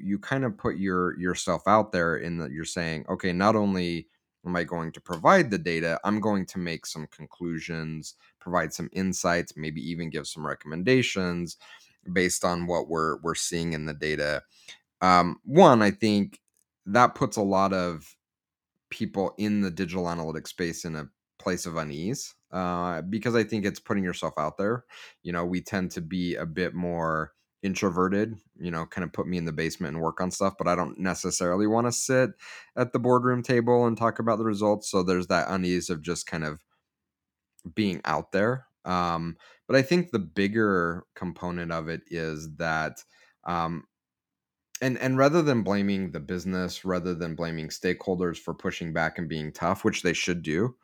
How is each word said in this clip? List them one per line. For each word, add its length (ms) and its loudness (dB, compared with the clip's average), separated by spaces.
you 140 -2
kind 260 -2
of 140 -2
put 200 -4
your, 420 0
yourself 480 0
out 240 6
there 260 2
in 220 -4
that 120 -6
you're 140 -6
saying, 440 -4
"Okay, 220 -2
not 240 4
only 520 0
am 100 -2
I 80 0
going 280 -4
to 80 -16
provide 520 4
the 80 2
data, 440 0
I'm 160 2
going 280 0
to 120 -10
make 280 -6
some 200 -10
conclusions, 1080 -8
provide 340 0
some 180 -6
insights, 640 0
maybe 320 -6
even 220 -6
give 180 -8
some 180 -10
recommendations 1120 0
based 320 2
on 220 0
what 240 0
we're, 320 0
we're 140 -2
seeing 380 -2
in 120 -4
the 80 -6
data." 480 -2
Um, 420 6
one, 400 10
I 80 6
think 500 0
that 280 6
puts 220 -2
a 60 0
lot 280 4
of 440 -4
people 480 -4
in 240 0
the 100 0
digital 340 -4
analytics 420 -4
space 380 -4
in 100 -6
a 140 -10
place 260 -4
of 100 -8
unease, 600 -6
uh, 500 -2
because 340 -2
I 80 4
think 220 -2
it's 140 -2
putting 240 -2
yourself 340 -4
out 200 -2
there. 280 -2
You 100 -6
know, 120 -2
we 160 -2
tend 300 -4
to 100 -8
be 340 -2
a 100 -6
bit 280 -4
more 600 -2
introverted, 720 0
you 120 -6
know, 140 -4
kind 180 -6
of 100 -6
put 140 -4
me 100 -2
in 80 -2
the 60 -2
basement 440 -4
and 80 -4
work 180 -2
on 100 0
stuff, 260 0
but 100 -2
I 80 4
don't 240 -4
necessarily 640 0
wanna 260 2
sit 400 2
at 180 0
the 60 2
boardroom 420 4
table 460 4
and 100 0
talk 220 0
about 180 2
the 80 -2
results. 460 0
So 100 2
there's 260 2
that 220 2
unease 400 0
of 120 -4
just 260 -6
kind 160 -4
of 200 -8
being 320 0
out 260 -2
there. 360 0
Um, 520 -2
but 80 2
I 60 8
think 300 2
the 80 0
bigger 840 0
component 560 -6
of 160 -4
it 200 -6
is 500 -6
that, 460 -4
um, 420 -4
and, 160 0
and 200 0
rather 240 6
than 220 2
blaming 480 0
the 80 -8
business, 640 -4
rather 320 -2
than 200 -6
blaming 340 -6
stakeholders 680 -2
for 160 -8
pushing 380 -6
back 260 -2
and 120 -6
being 240 -6
tough, 320 -2
which 180 0
they 100 2
should 280 -2
do, 420 -2